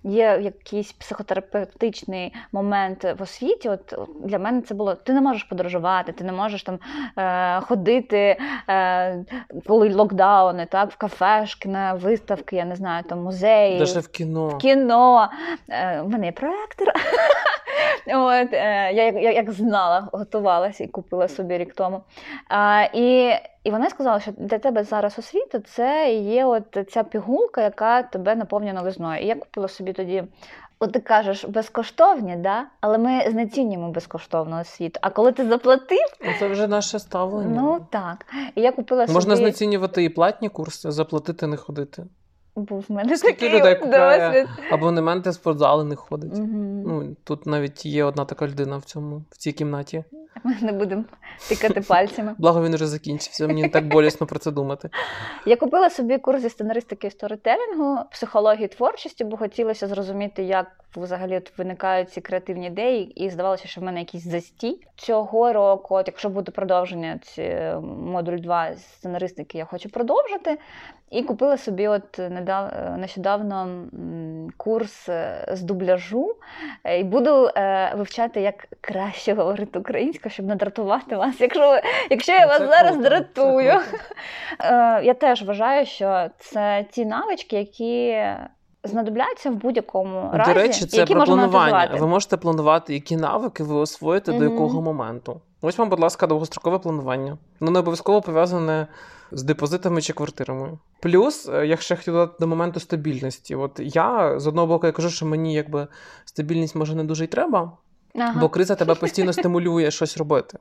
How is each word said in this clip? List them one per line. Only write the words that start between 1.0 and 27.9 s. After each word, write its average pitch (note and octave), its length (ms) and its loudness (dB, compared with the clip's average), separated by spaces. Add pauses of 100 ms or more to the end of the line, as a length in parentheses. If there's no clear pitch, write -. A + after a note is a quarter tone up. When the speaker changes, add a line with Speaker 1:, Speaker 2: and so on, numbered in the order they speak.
Speaker 1:
момент G3 520 -2 (140)
в G3 40 -10
освіті, C4+ 460 -4
от, G3 240 -6
от - 160 -10 (160)
для G3 140 -4
мене A#3 240 0
це A3 120 -10
було: G3 200 -2
ти B3 180 -4
не C4+ 80 4
можеш B3+ 240 0
подорожувати, F3+ 680 -2
ти F3 120 -10
не F#3 80 -6
можеш G3+ 300 -6
там, F#3 160 -8 (380)
е, F#3 440 0
ходити, G#3 800 2 (300)
е, F#3 560 0 (420)
коли G#3+ 280 4
локдауни, F#3+ 760 4
так, G3+ 200 2
в - 60 -20
кафешки, G#3 720 0
на F#3+ 260 -2
виставки, G3 600 -2
я F3 80 0
не F3+ 120 -6
знаю, F3 320 -6
там, F3 140 -6
музеї. F#3+ 560 4
Speaker 2:
Даже F3+ 220 2
в - 80 -12
кіно. D#3+ 400 -4
Speaker 1:
В C#3+ 100 -4
кіно. B3 720 6 (420)
Е, D#3+ 320 -2
в F#3 60 -6
мене G#3+ 180 -2
є E3+ 60 -4
проектор. G4 560 -4
<laughs> - 140 0 (1120)
От, B3 380 2
е, G3+ 400 0
я A3+ 120 4
як, A3+ 100 2
я A3 180 2
як A3 180 0
знала, G3 600 2
готувалася G3+ 720 -2
і - 40 -8
купила F3+ 400 -2
собі F3+ 300 -6
рік - 160 -8
тому. F#3+ 260 -4 (480)
А, G#3 440 4
і, B3 420 4 (300)
і G#3+ 60 0
вона B3 200 0
сказала, A#3 300 0
що G#3 160 -10
для G#3+ 220 -2
тебе G#3+ 260 0
зараз G#3 340 -2
освіта — D#4+ 480 -4
це C4+ 480 0
є A3 300 0
от A3+ 340 0 (140)
ця A3+ 120 0
пігулка, B3 580 -2
яка A3 400 2